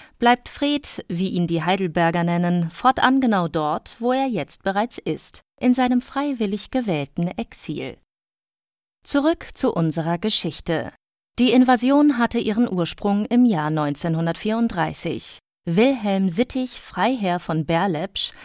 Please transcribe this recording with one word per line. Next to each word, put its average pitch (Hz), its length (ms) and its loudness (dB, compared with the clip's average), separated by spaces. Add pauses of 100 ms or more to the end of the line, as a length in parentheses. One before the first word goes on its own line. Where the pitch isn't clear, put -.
(180)
bleibt 247 320 2
Fred, - 580 -4
wie 180 220 -2
ihn 175 160 0
die 165 180 -2
Heidelberger 170 600 0
nennen, 175 480 0
fortan 262 500 2
genau 208 260 2
dort, 156 520 -4
wo 233 120 0
er 269 140 2
jetzt 202 380 -4
bereits 202 340 -2
ist, - 440 -6 (180)
in 247 160 4
seinem 247 260 2
freiwillig 233 720 -4
gewählten 170 560 -2
Exil. 147 720 -8 (1080)
Zurück 294 500 0
zu - 180 0
unserer 160 460 0
Geschichte. 170 720 -4 (480)
Die 247 120 4
Invasion 254 680 6
hatte 233 180 2
ihren 220 340 0
Ursprung 202 540 -2
im 247 180 4
Jahr 156 280 2
neunzehnhundertvierunddreißig. 165 1700 -2 (260)
Wilhelm 202 640 2
Sittig 247 500 -4
Freiherr 196 600 -2
von 160 260 -4
Berlepsch 165 680 -2 (120)